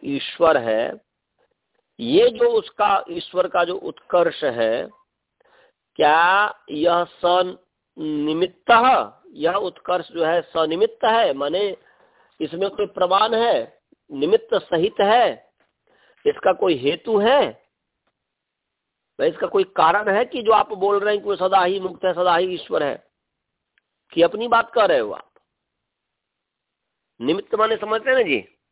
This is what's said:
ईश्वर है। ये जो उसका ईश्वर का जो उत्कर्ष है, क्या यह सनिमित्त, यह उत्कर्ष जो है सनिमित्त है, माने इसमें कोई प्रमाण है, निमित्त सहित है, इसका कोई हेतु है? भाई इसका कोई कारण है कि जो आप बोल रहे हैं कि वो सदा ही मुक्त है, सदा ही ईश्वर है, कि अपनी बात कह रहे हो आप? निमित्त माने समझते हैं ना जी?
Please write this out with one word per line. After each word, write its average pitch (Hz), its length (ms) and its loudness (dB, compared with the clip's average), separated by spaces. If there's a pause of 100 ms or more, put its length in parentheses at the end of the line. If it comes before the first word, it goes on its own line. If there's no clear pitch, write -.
ईश्वर 143 540 0
है। 117 340 -2 (1080)
ये 165 300 4
जो 233 200 0
उसका 208 600 0
ईश्वर 175 380 -4
का 175 160 0
जो 175 120 -4
उत्कर्ष - 680 -2
है, 120 440 -2 (1080)
क्या 170 580 4 (160)
यह 170 340 0
सनिमित्त, 170 1700 -4 (560)
यह 165 260 -4
उत्कर्ष 180 580 -6
जो 165 140 -4
है 165 160 0
सनिमित्त 170 640 -2
है, 220 280 2
माने 170 440 -4 (640)
इसमें 170 300 -6
कोई 202 160 -4
प्रमाण 190 480 0
है, 220 480 -2 (280)
निमित्त 156 440 0
सहित 180 480 -2
है, 208 500 2 (720)
इसका - 280 0
कोई 180 240 0
हेतु 175 400 -2
है? 240 220 4 (1800)
भाई 147 100 2
इसका 185 180 -6
कोई 196 160 0 (120)
कारण 185 340 2
है 214 160 2
कि 247 160 -8
जो 214 100 2
आप 214 220 2
बोल 202 260 0
रहे 208 140 0
हैं 202 100 -4
कि 202 60 -6
वो 196 60 -2
सदा 185 280 2
ही 190 160 0
मुक्त 185 260 -8
है, 180 80 0
सदा 180 220 2
ही 185 120 0
ईश्वर 175 360 -6
है, 139 120 -4 (1200)
कि 165 80 2
अपनी 208 260 0
बात 226 260 0
कह 220 120 2
रहे 160 140 2
हो 107 120 -4
आप? - 200 -16 (1900)
निमित्त 170 360 -4
माने 220 220 0
समझते 220 320 -4
हैं 262 80 2
ना 247 60 2
जी? 131 200 -2 (280)